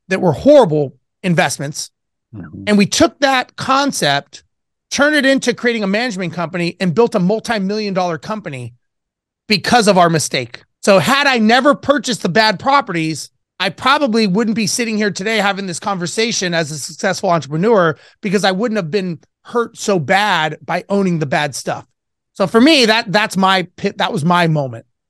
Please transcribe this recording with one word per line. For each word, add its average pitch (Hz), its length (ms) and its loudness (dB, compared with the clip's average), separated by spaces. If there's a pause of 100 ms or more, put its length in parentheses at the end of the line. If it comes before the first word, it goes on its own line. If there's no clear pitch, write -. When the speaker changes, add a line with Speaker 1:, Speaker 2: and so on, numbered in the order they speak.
Speaker 1:
that 190 140 -2
were 180 120 4
horrible 156 640 4 (280)
investments. 156 680 -2 (420)
Speaker 2:
Mm-hmm. 98 360 -16
Speaker 1:
And 208 100 4
we 202 80 4
took - 340 0
that 262 360 0
concept, 254 880 -2 (460)
turned 294 260 0
it 262 100 0
into 262 280 0
creating 233 300 -2
a - 20 -2
management 190 480 -4
company, 170 460 -6
and 180 140 -2
built 233 200 2
a 208 60 0
multi-million 208 720 -2
dollar 175 240 -2
company 139 560 -10 (720)
because 214 420 2
of 190 100 4
our 175 120 6
mistake. 143 520 -4 (200)
So 196 160 4
had 269 280 2
I 254 120 2
never 240 360 4
purchased 254 480 0
the 196 80 -2
bad 214 280 2
properties, 170 720 -2 (300)
I 185 80 -2
probably 233 580 2
wouldn't 208 280 0
be 214 120 -2
sitting 226 300 -4
here 208 140 0
today 220 280 -4
having 196 280 -2
this 175 140 -10
conversation 190 760 -4
as 165 160 -2
a 156 80 -10
successful 185 500 -4
entrepreneur 170 680 2 (240)
because 196 220 -2
I 190 80 2
wouldn't 214 240 -2
have 175 140 -4
been 185 300 -4 (220)
hurt 233 340 -6
so 196 220 0
bad 170 680 0
by 175 240 -4
owning 190 300 0
the 151 80 -4
bad 147 280 -2
stuff. 123 320 -8 (460)
So 190 140 -2
for 226 140 2
me, 277 260 6
that, 220 260 0
that's 208 240 0
my 190 400 2
pit, 202 220 -6
that 185 140 -2
was 151 120 -4
my 175 220 4
moment. 135 400 -4 (240)